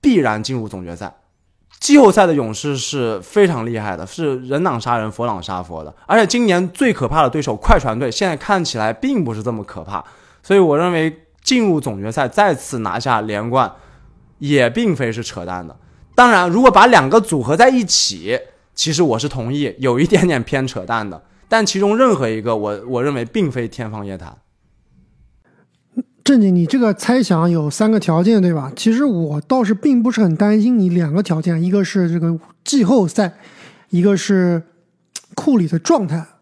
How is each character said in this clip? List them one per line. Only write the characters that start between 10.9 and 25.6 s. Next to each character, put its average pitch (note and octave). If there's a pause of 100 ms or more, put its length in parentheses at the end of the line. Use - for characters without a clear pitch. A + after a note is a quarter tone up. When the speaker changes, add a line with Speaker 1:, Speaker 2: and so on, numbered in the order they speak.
Speaker 1:
为 D#3+ (160)
进 B3
入 F3
总 G#2+
决 G#2+
赛 C3
再 G3+
次 -
拿 G#2+
下 A#2
连 G#2+
冠， B2 (680)
也 C#3
并 G#3
非 A#2
是 A2+
扯 F#2
淡 F2+
的。 D2+ (380)
当 A#3+
然， F3+
如 G3
果 C4
把 A#3+
两 C#3+
个 A3+
组 D3+
合 C3
在 A#3+
一 B3
起， G2+ (360)
其 -
实 D3+
我 B2
是 C#3
同 B2+
意 C#3
有 B2+
一 D#3+
点 F#3
点 C#3
偏 C3
扯 F#2+
淡 A2
的， F2 (260)
但 A3
其 F#3+
中 G3+
任 A#3+
何 C3
一 A2
个 A2
我， G#2
我 B2+
认 C#3+
为 A#2+
并 D#3
非 A#2+
天 A2+
方 G#2+
夜 G2
谭。 D#2+ (1900)